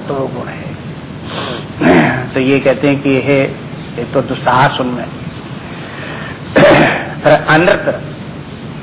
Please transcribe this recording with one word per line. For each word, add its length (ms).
तो 60
वो 140
गुण 200
है। 1900
तो 60
ये 200
कहते 280
हैं 140
कि 80
ये, 460
ये 60
तो 180
दुस्साहस 580
उनमें। 260
फिर 100
अनृत, 680